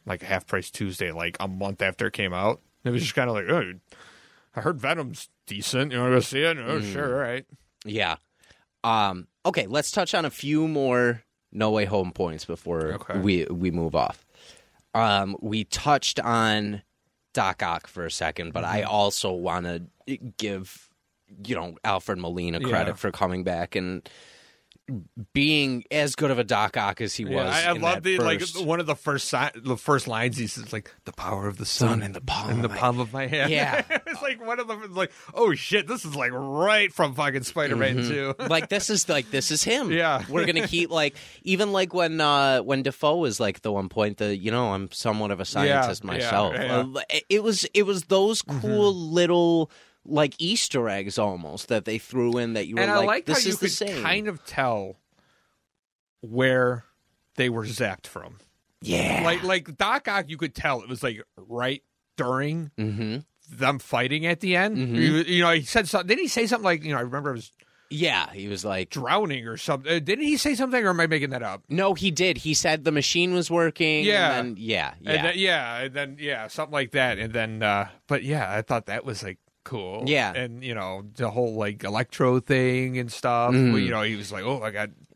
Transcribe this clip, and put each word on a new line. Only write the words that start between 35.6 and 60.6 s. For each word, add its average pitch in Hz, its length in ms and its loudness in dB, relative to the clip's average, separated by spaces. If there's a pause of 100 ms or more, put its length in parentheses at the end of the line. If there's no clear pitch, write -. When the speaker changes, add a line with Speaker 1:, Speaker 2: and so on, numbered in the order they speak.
Speaker 1:
this 226 180 -6
is, 151 120 -8
like, 123 180 0
right 170 580 4
from 147 220 2
fucking 135 300 0
Spider-Man 135 540 2
Speaker 2:
Mm-hmm. 120 120 0
Speaker 1:
two." 139 280 -2
<laughs> 247 100 -4
Speaker 2:
Like, 160 200 2
this 202 220 0
is, - 180 0
like, 139 220 0
this 135 200 0
is 151 140 0
him. 240 280 0
Speaker 1:
Yeah. 160 360 2
Speaker 2:
We're 160 180 0
gonna 170 200 2
keep, 170 240 0
like, 151 240 0 (300)
even, 196 280 2
like, 185 220 0
when, 160 260 0
uh, 139 400 4
when 135 220 0
Dafoe 147 340 2
was, 139 240 0
like, 101 220 -2
the 107 100 -2
one 98 160 -2
point, 104 300 0
the, 104 180 0
you 98 140 -4
know, 117 240 0
"I'm 95 160 -6
somewhat 107 400 -2
of 92 80 -2
a 95 40 -4
Speaker 1:
Yeah, - 20 -2
Speaker 2:
scientist 131 600 0
Speaker 1:
yeah, 95 60 -6
Speaker 2:
myself." 104 460 2
Speaker 1:
yeah. - 240 0
Speaker 2:
Uh, 131 280 -4
it, 156 200 -2
it 208 160 4
was, 202 280 2
it 202 120 4
was 190 200 -2
those 196 380 4
Speaker 1:
Mm-hmm. 143 180 -4
Speaker 2:
cool 208 340 4
little, 170 760 4 (340)
like, 151 340 2
Easter 156 520 0
eggs 98 280 -4
almost 90 500 -2
that 110 180 0
they 110 100 -2
threw 120 400 0
in 117 180 -2
that 101 120 -2
you 98 80 -8
were 185 80 2
Speaker 1:
And 196 80 2
Speaker 2:
like, 202 120 4
Speaker 1:
I - 40 4
like 220 180 0
Speaker 2:
"This 156 120 0
Speaker 1:
how - 20 4
Speaker 2:
is 233 80 2
Speaker 1:
you 220 80 0
Speaker 2:
the - 60 -6
Speaker 1:
could 190 100 0
Speaker 2:
same." 185 320 -4
Speaker 1:
kind 202 260 0
of 170 160 -8
tell 107 520 -2 (1200)
where 123 640 2 (520)
they 127 120 2
were 113 160 -2
zapped 107 420 -4
from. - 300 -14 (440)
Speaker 2:
Yeah. - 440 0
Speaker 1:
Like, 170 180 2
like, 180 360 -2
Doc 233 300 0
Ock, 196 200 -2
you 156 80 -10
could 143 180 -4
tell 131 280 0